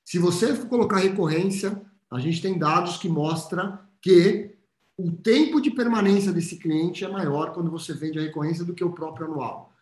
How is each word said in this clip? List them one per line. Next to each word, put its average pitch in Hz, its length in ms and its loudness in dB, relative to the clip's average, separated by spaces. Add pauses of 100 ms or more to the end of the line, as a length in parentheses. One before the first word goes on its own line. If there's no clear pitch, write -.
se - 160 -4
você 175 340 2
for - 140 -4
colocar 208 300 2
recorrência, 190 840 0 (300)
a 123 80 -6
gente 165 220 -2
tem 190 180 -2
dados 175 380 0
que 190 100 -6
mostram 165 720 -2 (220)
que 185 500 6 (460)
o 175 120 -4
tempo 269 520 2
de 294 100 0
permanência 202 640 2
desse 170 240 -2
cliente 165 480 -2
é - 20 -6
maior 160 460 -4
quando 170 180 -4
você 160 220 -8
vende 156 260 -6
a 156 40 -2
recorrência 160 420 -4
do 175 80 -6
que 180 100 -6
o 175 80 0
próprio 160 360 -10
anual. 135 440 -10 (100)